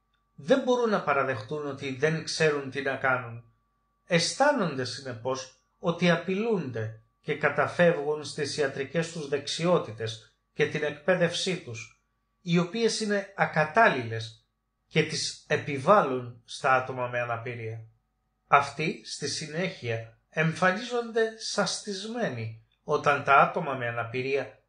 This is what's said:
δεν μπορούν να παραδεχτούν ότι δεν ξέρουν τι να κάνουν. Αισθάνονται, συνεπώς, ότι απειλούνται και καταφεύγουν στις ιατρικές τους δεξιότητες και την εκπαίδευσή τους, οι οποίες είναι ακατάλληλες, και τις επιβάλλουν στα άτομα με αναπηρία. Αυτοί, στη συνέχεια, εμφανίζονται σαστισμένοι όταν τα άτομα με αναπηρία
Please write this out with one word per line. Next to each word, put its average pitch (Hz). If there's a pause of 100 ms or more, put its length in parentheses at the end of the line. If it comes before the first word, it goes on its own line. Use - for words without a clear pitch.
(360)
δεν 214
μπορούν 247
να 196
παραδεχτούν 135
ότι 135
δεν 156
ξέρουν 147
τι 139
να 135
κάνουν. 120 (520)
Αισθάνονται, 175
συνεπώς, 127 (180)
ότι 175
απειλούνται 165 (200)
και 147
καταφεύγουν 147
στις -
ιατρικές 139
τους 151
δεξιότητες 143 (180)
και 147
την 151
εκπαίδευσή 170
τους, - (380)
οι 175
οποίες 220
είναι 202
ακατάλληλες, 151 (500)
και 160
τις -
επιβάλλουν 139
στα -
άτομα 127
με 123
αναπηρία. 117 (600)
Αυτοί, 156
στη -
συνέχεια, 147 (100)
εμφανίζονται 226
σαστισμένοι 190 (180)
όταν 147
τα 139
άτομα 147
με 123
αναπηρία 127